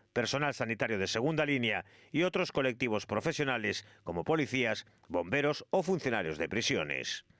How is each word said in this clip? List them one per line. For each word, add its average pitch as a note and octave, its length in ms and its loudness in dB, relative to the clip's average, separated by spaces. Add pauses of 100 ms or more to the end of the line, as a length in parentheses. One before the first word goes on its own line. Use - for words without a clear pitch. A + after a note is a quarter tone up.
(140)
personal C3+ 400 0
sanitario A2+ 440 -2
de F#2+ 80 2
segunda D3+ 380 2
línea A#2 400 0 (260)
y D3 120 2
otros F3+ 300 0
colectivos B2 520 0
profesionales, A#2 800 0 (180)
como E2+ 220 -4
policías, B2 640 0 (220)
bomberos C#3 600 0
o F#3+ 140 2
funcionarios A2+ 560 0
de D#2+ 100 -2
prisiones. D#2 800 -2 (140)